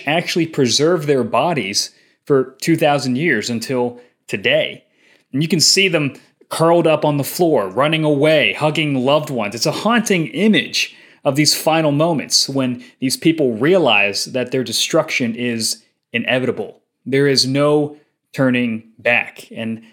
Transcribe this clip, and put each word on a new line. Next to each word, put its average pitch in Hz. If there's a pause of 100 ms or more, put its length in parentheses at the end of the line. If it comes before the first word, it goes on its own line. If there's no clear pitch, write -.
actually 165
preserved 147
their 135
bodies 117 (300)
for 131
two 165
thousand 135
years 131
until 123 (280)
today. 123 (480)
And 139
you 165
can 175
see 190
them 151 (320)
curled 165
up 156
on 147
the 135
floor, 147
running 151
away, 143
hugging 151
loved 139
ones. 110
It's 113
a 151
haunting 208
image - (300)
of 139
these 147
final 156
moments 143
when 127 (200)
these 131
people 147
realize 113
that 123
their 131
destruction 120
is 117 (300)
inevitable. 117 (240)
There 139
is 131
no 147 (340)
turning 123
back, -
and 113